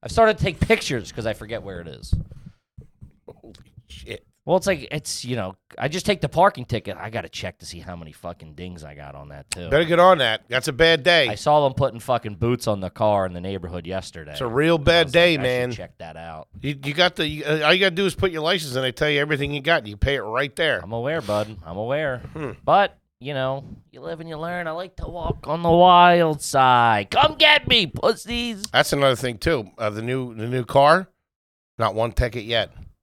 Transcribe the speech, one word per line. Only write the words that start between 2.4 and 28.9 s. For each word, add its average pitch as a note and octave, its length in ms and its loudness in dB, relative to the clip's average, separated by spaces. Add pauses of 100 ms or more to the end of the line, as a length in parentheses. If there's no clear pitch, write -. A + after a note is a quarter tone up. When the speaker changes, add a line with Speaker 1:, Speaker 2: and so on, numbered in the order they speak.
Speaker 2:
Holy - 280 -20 (340)
shit. - 380 -14 (200)
Speaker 1:
Well, F3 120 2
it's F#3 80 -2
like, D#3+ 240 -2
it's, - 340 -8
you B2 120 -4
know, F#2+ 200 -8 (220)
I C3+ 100 -4
just E3 160 -6
take G3 160 0
the D3 80 -2
parking E3 380 2
ticket. G2+ 340 -6
I G2+ 80 -12
gotta G#2+ 220 -8
check - 300 -10
to E2 60 -18
see F2 120 -14
how F2 180 -14
many D#2+ 160 -16
fucking E2+ 400 -16
dings F2 320 -14
I D2 100 -16
got C#2+ 200 -16
on C#2+ 160 -18
that, C#2+ 200 -18
too. F2 200 -8
Speaker 2:
Better D#3+ 160 2
get E3+ 120 2
on F3+ 200 8
that. A2+ 300 0
That's B2+ 200 -2
a D3+ 60 -4
bad E3 280 4
day. E3 260 4
Speaker 1:
I G#2+ 80 -4
saw D3+ 280 2
them C3 80 0
putting A#2 260 -2
fucking A2+ 360 -4
boots A#2 320 -2
on G#2 140 -2
the F#2 100 -6
car G#2 340 0
in F#2 80 -6
the F2 80 -10
neighborhood F2 460 -8
yesterday. F2+ 460 -10
Speaker 2:
It's - 100 -10
a B2+ 40 -4
real D3 300 2
bad E3 240 4
Speaker 1:
I E3 40 4
was C3 80 -8
Speaker 2:
day, E3+ 260 4
Speaker 1:
like, B2+ 80 -2
"I - 20 2
should B2 120 0
Speaker 2:
man. B2 120 -4
Speaker 1:
check G2+ 260 -14
that D#2+ 200 -16
out." D#2+ 300 -14 (120)
Speaker 2:
You, C#3 240 -6
you C#3+ 80 -6
got F3 240 0
the, E3 100 -2
you, D3+ 200 -8
uh, D3+ 180 0
all D#3 80 6
you F#3 80 4
gotta F#3+ 140 2
do G3 100 0
is F3+ 100 0
put G3 180 -2
your D#3 100 -6
license D#3 320 -2
and C3 100 -2
they B2+ 80 -2
tell D3+ 160 -2
you D3 100 2
everything C#3+ 360 -2
you C#3 80 -6
got. D3 240 0
You G#2 100 -12
pay C#3 200 0
it B2+ 40 -4
right A#2+ 340 -4
there. D3+ 280 0
Speaker 1:
I'm F#2 100 -10
aware, C3+ 300 -4
bud. G#2 420 -4
I'm E2+ 140 -10
aware. C3 400 -4 (160)
Speaker 2:
Hmm. D3+ 160 -10 (120)
Speaker 1:
But, F#3+ 360 2 (220)
you C3+ 120 -10
know, C3+ 320 -6 (280)
you B2+ 100 -20
live E3 180 -12
and E3 80 -16
you D#3+ 80 -12
learn. E3+ 300 -8
I D#3+ 60 -8
like F3 240 -12
to - 120 -10
walk E3+ 400 -8
on D#3+ 140 -2
the E3+ 80 2
wild F3 720 8
side. A#2+ 680 4
Come D#4 260 2
get D4+ 300 4
me, A#3 200 2
pussies. A3+ 760 -4 (100)
Speaker 2:
That's - 180 2